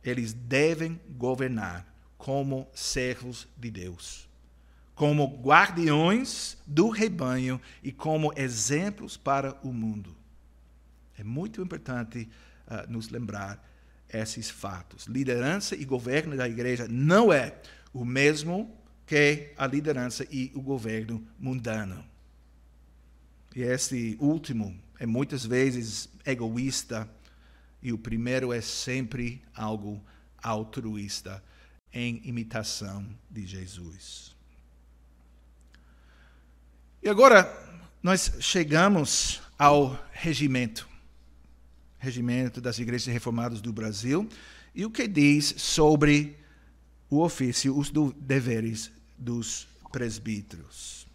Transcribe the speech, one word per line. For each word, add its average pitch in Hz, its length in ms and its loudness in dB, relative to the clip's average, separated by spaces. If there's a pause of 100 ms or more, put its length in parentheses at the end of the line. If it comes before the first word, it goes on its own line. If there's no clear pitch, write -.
eles 123 300 -4
devem 151 680 0 (100)
governar 123 800 -4 (240)
como 135 560 -4
servos 123 800 -6
de 117 160 -10
Deus, 90 580 -12 (680)
como 165 480 2
guardiões 170 1120 4 (100)
do 160 220 4
rebanho 131 720 -2 (220)
e 135 100 -8
como 151 420 -2
exemplos 139 800 -4
para 135 480 -2
o 131 100 -8
mundo. 107 440 -6 (1040)
É 104 60 -12
muito 156 360 -6
importante, 123 680 -8 (380)
ah, 110 220 -12
nos 113 220 -8
lembrar 104 520 -10 (460)
esses 113 400 -6
fatos. - 580 -12
Liderança 131 680 -2
e 151 100 -8
governo 135 520 -2
da 127 120 -2
igreja 120 400 -4
não 165 420 6
é 131 240 2 (380)
o 123 140 -6
mesmo 151 680 2 (320)
que 151 500 2
a 139 100 -2
liderança 135 640 0
e 131 240 -6
o 139 80 -6
governo 113 600 -4 (160)
mundano. 110 640 -6 (1500)
E 123 80 -6
esse 123 560 -2
último 143 560 0 (240)
é 127 60 -6
muitas 127 400 -2
vezes 123 640 0 (160)
egoísta 120 840 -4 (760)
e 123 100 -4
o 107 60 -4
primeiro 120 520 -2
é 120 120 -2
sempre 123 800 -6 (120)
algo 104 480 -6 (400)
altruísta, 107 1000 -8 (520)
em 120 280 -6
imitação 110 840 -8 (240)
de 107 160 -10
Jesus. 92 880 -14 (2750)
E - 80 0
agora 214 400 10 (540)
nós 185 380 2
chegamos 165 1000 2 (160)
ao 143 540 6
regimento, 131 800 -2 (1080)
regimento 123 640 -2
das 120 200 -4
igrejas 120 320 -2
reformadas 117 480 -2
do 117 120 -6
Brasil, 113 560 -2 (460)
e 185 100 -4
o 220 60 -6
que 233 160 -2
diz 147 520 6
sobre 147 800 6 (720)
o 143 120 2
ofício, 135 580 0
os 143 120 -2
do-, 143 240 2
deveres 117 760 -2 (260)
dos 120 520 -6 (240)
presbíteros. 104 1200 -8